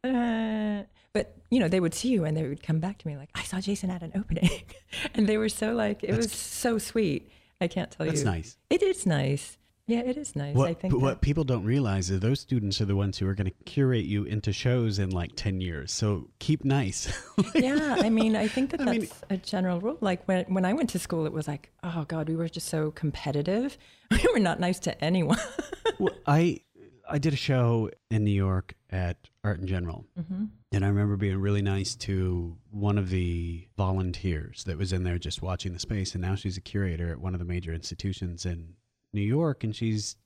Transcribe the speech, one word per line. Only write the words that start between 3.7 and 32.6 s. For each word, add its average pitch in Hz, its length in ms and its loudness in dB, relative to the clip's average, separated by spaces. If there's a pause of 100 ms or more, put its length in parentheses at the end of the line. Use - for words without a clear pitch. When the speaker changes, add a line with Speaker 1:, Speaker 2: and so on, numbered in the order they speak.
Speaker 1:
at 180 120 -6
an 160 120 -10
opening." 180 340 2 (340)
<laughs> - 300 -8
And 208 140 4
they 214 100 4
were 220 120 2
so, 220 240 -2
like, 208 300 0
it - 80 -4
Speaker 2:
That's 226 160 4
Speaker 1:
was 214 60 -4
so - 460 -2
sweet. - 500 -2 (320)
I 180 60 0
can't - 240 -4
tell - 160 -6
Speaker 2:
That's 156 120 0
Speaker 1:
you. 139 60 0
Speaker 2:
nice. 85 320 -2 (120)
Speaker 1:
It 359 140 4
is 370 220 0
nice. 139 520 0 (300)
Yeah, 233 140 0
it 254 160 -2
is - 180 -10
nice. 143 200 -4
Speaker 2:
What, 135 140 4
Speaker 1:
I 170 60 -2
think 185 180 0
Speaker 2:
but 127 60 2
Speaker 1:
that 131 40 4
Speaker 2:
what 135 180 2
people 147 220 2
don't 123 220 0
realize 104 460 2
is 95 80 2
those 117 200 2
students 104 400 -2
are 107 60 2
the 98 100 2
ones 98 220 0
who 95 100 0
are 98 60 0
gonna 95 160 0 (160)
curate 127 400 2
you 104 180 0
into 104 300 -2
shows 117 460 2
in, 95 100 0
like, 90 260 -2
ten 95 260 -2
years. 82 300 -6
So 104 380 0 (100)
keep - 240 0
nice. 135 480 0 (260)
<laughs> - 180 0
Speaker 1:
Yeah, 285 440 4
I 226 120 4
mean, 220 240 4
I 214 120 2
think 262 240 0
that 330 100 -2
Speaker 2:
I 269 40 0
mean 240 160 2
Speaker 1:
that's - 200 -10 (100)
a 190 60 0
general 185 440 0
rule. 247 200 -4
Like, 185 260 0
when, 185 180 2
when 185 200 2
I 190 80 2
went 269 180 0
to 180 80 -2
school, 165 260 -2
it 151 80 -2
was 156 140 -4
like, 147 240 -8 (120)
"Oh 165 240 -4
God, 160 220 -4
we 160 60 0
were 165 140 -2
just - 200 -10
so 156 220 0
competitive. 160 840 -2 (340)
<laughs> - 0 -
We - 200 4
were 403 80 4
not 175 200 2
nice 180 220 0
to - 220 -2
anyone." 165 400 2
<laughs> - 560 -4
Speaker 2:
Well, - 140 2 (140)
I, 156 320 4 (500)
I - 80 -2
did 147 160 2
a 139 40 -2
show 117 520 4 (220)
in 107 120 2
New 104 80 4 (160)
York 92 280 0 (160)
at 90 260 -2 (260)
Art 104 160 0
in 95 80 -6
General. 87 380 -4 (140)
Speaker 1:
Mm-hmm. 185 260 -4 (260)
Speaker 2:
And 98 140 2
I - 20 4
remember 101 300 4
being 98 220 0
really 101 240 2
nice 98 320 0 (120)
to 90 480 0 (140)